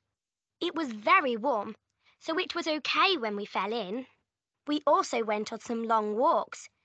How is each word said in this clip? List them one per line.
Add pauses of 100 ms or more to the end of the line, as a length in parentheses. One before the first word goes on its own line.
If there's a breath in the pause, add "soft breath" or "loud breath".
(600)
It
was
very
warm, (440)
so
it
was
okay
when
we
fell
in. (600)
We
also
went
on
some
long
walks. (160)